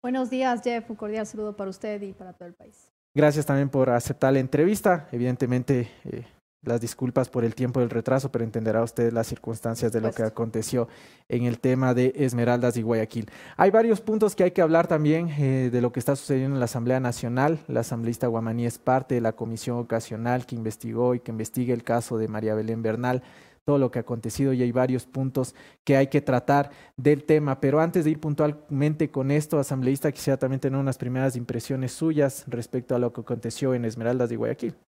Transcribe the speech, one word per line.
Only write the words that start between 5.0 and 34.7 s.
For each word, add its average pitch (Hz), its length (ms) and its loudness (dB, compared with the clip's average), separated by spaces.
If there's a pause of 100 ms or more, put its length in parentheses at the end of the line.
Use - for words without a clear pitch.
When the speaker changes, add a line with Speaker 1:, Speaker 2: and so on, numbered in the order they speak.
Speaker 2:
Evidentemente, 123 760 0 (140)
eh, - 200 -12 (400)
las 117 160 -2
disculpas 127 480 -2
por 120 160 -2
el 113 120 -2
tiempo 127 240 -2
del 120 100 0
retraso, 131 400 0
pero 117 140 -2
entenderá 110 400 0
usted 117 280 0
las 113 140 0
circunstancias 113 640 -4
de 113 100 -2
lo 110 100 0
que - 80 -10
Speaker 1:
Supuesto. 110 140 -2
Speaker 2:
aconteció 113 560 -2 (400)
en 120 140 -2
el 120 160 0
tema 127 340 2
de 127 220 2
Esmeraldas 123 600 2
y 113 60 -2
Guayaquil. 110 460 -2 (280)
Hay 190 160 6
varios 226 280 4
puntos 214 360 0
que 185 80 4
hay 180 80 2
que 185 100 2
hablar 165 240 4
también, 160 420 2
eh, 131 440 0
de 123 80 2
lo 120 100 2
que - 80 -6
está 139 160 0
sucediendo 135 400 -2
en 131 60 0
la 120 60 2
Asamblea 127 340 0
Nacional. 127 680 0
La 123 140 0
asambleísta 117 480 -2
Guamaní 113 380 -2
es 117 120 -4
parte 127 380 0
de 120 40 2
la 113 120 0
comisión 113 440 -6
ocasional 120 680 -4
que - 80 -10
investigó 117 640 -2
y - 40 -6
que 117 120 -10
investiga 120 420 -2
el 117 80 -6
caso 120 340 -2
de 110 120 -2
María 107 260 -2
Belén 110 260 -4
Bernal, 123 440 -2 (400)
todo 143 140 2
lo 127 120 2
que 127 80 -4
ha 113 40 -4
acontecido, 123 500 -2
y 127 100 0
hay 123 80 2
varios 127 340 0
puntos 135 520 -4 (280)
que 135 120 6
hay 135 100 6
que 139 140 2
tratar 139 500 2 (260)
del 143 280 4
tema. 147 360 2
Pero 147 200 4
antes 165 240 2
de 151 80 2
ir 151 80 -4
puntualmente 151 920 0
con 135 220 0
esto, 151 260 2
asambleísta, 135 540 0
quisiera 135 240 0
también 131 240 -2
tener 135 180 0
unas 139 180 0
primeras 127 380 -2
impresiones 123 560 -4
suyas 147 560 0
respecto 123 480 -4
a 120 60 2
lo 120 120 0
que 117 100 -10
aconteció 120 520 -2
en 120 100 -2
Esmeraldas 117 440 0
de 117 80 -4
Guayaquil. 117 380 -4 (200)